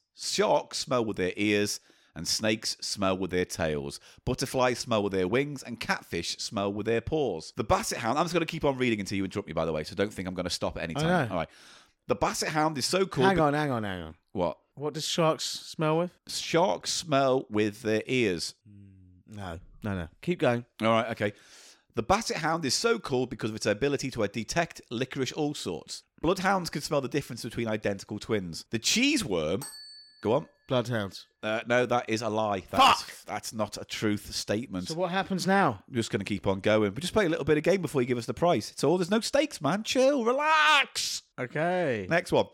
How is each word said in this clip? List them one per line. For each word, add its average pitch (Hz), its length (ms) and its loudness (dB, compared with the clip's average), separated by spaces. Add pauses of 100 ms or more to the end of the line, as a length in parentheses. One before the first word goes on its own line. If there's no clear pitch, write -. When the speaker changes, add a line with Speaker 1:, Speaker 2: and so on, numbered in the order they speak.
(160)
Speaker 1:
Sharks - 600 0
smell 127 260 0
with 104 140 -2
their 90 180 0
ears. 104 460 2 (340)
And 85 120 -8
snakes 110 540 0
smell 95 360 0
with 92 140 -4
their 90 140 2
tails. 76 540 -4 (260)
Butterflies 127 540 0
smell 110 240 0
with 95 100 0
their 92 140 2
wings. 135 360 0
And 120 160 -12
catfish - 580 -6
smell 101 360 -2
with 104 120 -6
their 117 160 2
paws. 117 540 -2
The 117 80 -2
basset 185 360 0
hound, 123 200 0
I'm 175 60 2
just 170 80 -2
gonna 165 120 2
keep 156 200 -4
on 135 120 2
reading 120 220 2
until 98 180 -4
you 98 60 0
interrupt 95 240 -4
me, 80 60 -10
by 80 120 0
the 82 60 0
way, 78 140 -2
so 95 100 -12
don't 104 160 0
think 92 160 -8
I'm 92 60 -6
gonna 90 160 -4
stop 87 280 -4
at 82 60 -4
any 82 140 -6
Speaker 2:
I - 40 -2
Speaker 1:
time. 160 280 2
Speaker 2:
know. 95 40 -4
Speaker 1:
All 85 60 0
right. 80 100 -4 (580)
The 127 80 2
basset 190 340 0
hound 156 280 0
is 120 80 -2
so 185 200 2
cool 147 180 0
Speaker 2:
Hang 190 120 6
Speaker 1:
be- 165 60 4
Speaker 2:
on, 147 120 4
hang 147 180 0
on, 113 120 -2
hang 92 180 -4
on. 80 140 -12 (180)
Speaker 1:
What? 87 240 0 (180)
Speaker 2:
What 156 200 -6
does 156 120 -6
sharks 160 380 2
smell - 540 -2
with? 175 120 -2 (160)
Speaker 1:
Sharks - 640 0
smell 135 580 2
with 104 340 0
their 107 240 2
ears. 110 480 0 (120)
Speaker 2:
Mm, 95 680 -20
no, 87 220 -8 (240)
no, 101 120 -4
no. 85 120 -4 (140)
Keep 175 180 -2
going. 120 260 0 (160)
Speaker 1:
All 110 80 2
right, 113 220 2
okay. 107 200 -2 (640)
The 113 80 0
basset 202 340 0
hound 165 280 -2
is 120 80 0
so 233 260 2
called 127 300 0
because 110 220 -4
of 110 40 -10
its - 120 -8
ability 131 440 0
to 107 160 0
detect 117 640 -4
licorice 127 420 -4
all 147 220 -2
sorts. - 500 -8 (180)
Bloodhounds 185 480 0
can 160 120 -6
smell 147 200 -2
the 123 60 -4
difference 135 360 -6
between 120 260 -4
identical 104 500 -4
twins. 92 520 -4
The 113 80 -2
cheese 262 440 2
worm, 90 380 0 (600)
go 104 120 0
on. 147 140 0 (200)
Speaker 2:
Bloodhounds. 117 580 -2 (160)
Speaker 1:
Uh, 151 240 0
no, 123 220 4
that 123 200 0
is 110 140 0
a 113 80 -2
lie. 107 400 0
That's, 254 320 6
Speaker 2:
Fuck! - 100 -14 (140)
Speaker 1:
that's 98 280 -8
not 107 280 -4
a - 40 -12
truth - 500 -2
statement. 101 540 -4
Speaker 2:
So 160 40 -6
what 175 160 -2
happens 185 380 -2
now? 185 420 4
Speaker 1:
We're 127 60 -12
just 113 160 0
gonna 104 140 -2
keep 101 200 -4
on 98 140 2
going. 104 320 4
We'll 113 100 -10
just 180 120 -6
play 214 120 4
a 160 40 2
little 156 160 -2
bit 151 120 4
of 147 60 0
game 185 180 4
before 143 200 0
you 120 60 0
give 120 120 0
us 113 80 -6
the 117 80 -6
price. 165 360 2
It's - 120 -4
all. 160 160 4
There's 170 100 -2
no 220 120 2
stakes, - 400 0
man. 165 220 0
Chill, 262 420 4
relax. 302 1000 2 (160)
Speaker 2:
Okay. 147 720 0
Speaker 1:
Next 175 220 0
one. 120 220 6